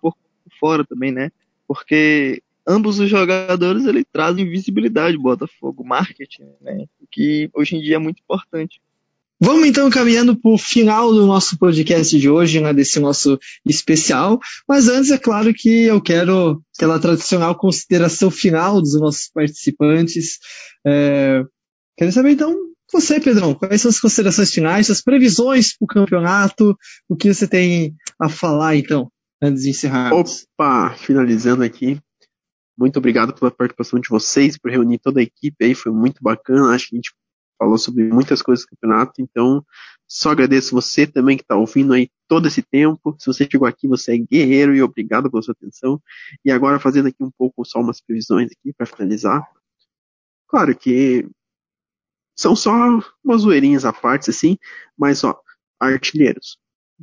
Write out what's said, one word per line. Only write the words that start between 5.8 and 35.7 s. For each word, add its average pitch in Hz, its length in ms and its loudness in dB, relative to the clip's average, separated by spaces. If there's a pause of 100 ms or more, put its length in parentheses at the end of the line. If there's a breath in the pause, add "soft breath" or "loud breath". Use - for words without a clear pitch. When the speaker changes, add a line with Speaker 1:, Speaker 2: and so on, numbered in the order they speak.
Speaker 1:
marketing, 139 600 -8 (160)
né? 139 240 -12 (160)
O - 100 -20
que 151 440 -4
hoje 147 220 -4
em 156 40 -8
dia 151 160 -2
é - 20 -4
muito 160 220 -8
importante. 170 600 -10 (600)
Speaker 2:
Vamos 302 260 4
então 277 240 4
caminhando 233 460 2
pro 220 200 4
final 220 560 2
do 208 140 6
nosso 190 320 0
podcast 160 580 2
de 139 140 4
hoje, 160 300 2
né, 151 120 0
desse 139 280 0
nosso 143 360 0 (300 loud breath)
especial. 160 720 0 (300 loud breath)
Mas 277 200 4
antes, 262 220 2
é 269 80 2
claro 220 340 0
que 226 300 2
eu 220 180 4
quero 175 640 0 (140)
aquela 160 240 0
tradicional 170 560 0
consideração 180 720 0
final 180 500 0
dos 147 200 0
nossos 151 340 -4
participantes. 156 1040 -2 (480 loud breath)
É, 143 580 2 (520)
quero 175 160 0
saber 262 180 4
então, 302 260 0 (360)
você, 311 260 0
Pedrão, 208 340 2
quais 202 280 -4
são 240 80 2
as 226 100 0
considerações 202 540 0
finais, 180 380 0
as 202 100 -2
previsões 247 760 2
pro 208 120 -4
campeonato, 196 880 2 (320 loud breath)
o 170 80 -4
que 202 180 2
você 196 140 -2
tem 175 480 0 (240 loud breath)
a 160 80 -2
falar 156 480 0
então, 139 340 -2 (320)
antes 135 220 0
de 139 60 -2
encerrarmos? 135 760 -2 (100)
Speaker 3:
Opa, 127 340 0
finalizando 123 760 0
aqui, 127 340 -6 (800)
muito 127 200 0
obrigado 123 380 0
pela 123 160 -2
participação 123 500 -4
de - 80 -8
vocês, 135 480 0
por - 140 -10
reunir 120 280 0
toda 135 220 -2
a - 20 2
equipe 147 420 -6
aí, 123 100 2